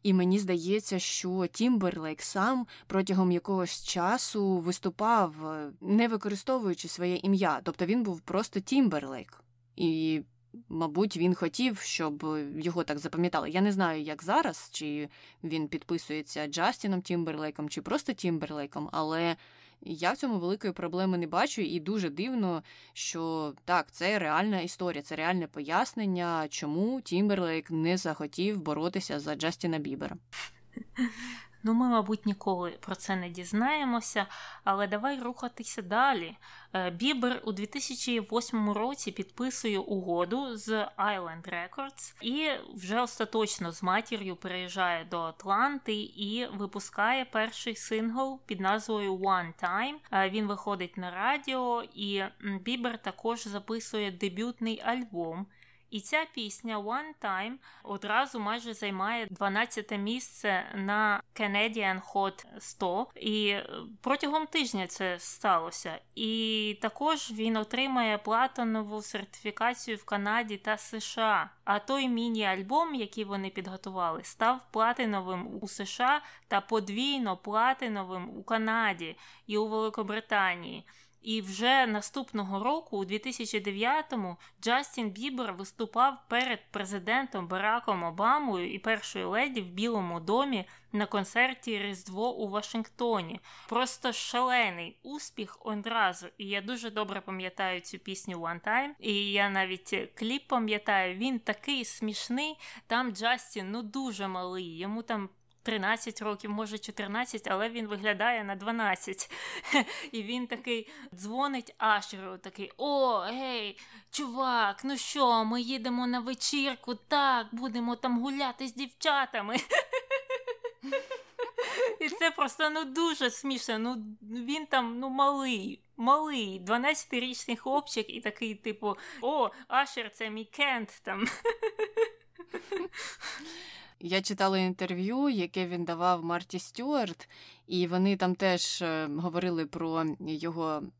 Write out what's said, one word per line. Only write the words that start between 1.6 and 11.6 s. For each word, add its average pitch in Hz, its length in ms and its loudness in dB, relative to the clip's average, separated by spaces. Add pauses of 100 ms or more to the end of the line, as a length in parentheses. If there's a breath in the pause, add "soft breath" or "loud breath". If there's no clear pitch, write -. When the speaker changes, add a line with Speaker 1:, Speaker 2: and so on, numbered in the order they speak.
Speaker 1:
сам 233 440 2 (200 loud breath)
протягом 185 460 4
якогось 180 520 0
часу 196 760 2
виступав, 180 760 2 (460)
не 214 280 6
використовуючи 208 800 0
своє 180 280 0
ім'я. 185 460 4
Тобто 170 240 -2
він 233 160 4
був 185 180 -2
просто 202 400 0
Тімберлейк. 147 840 0 (320)
І, 160 440 2 (480)
мабуть, 165 480 2
він 175 180 6
хотів, 202 440 0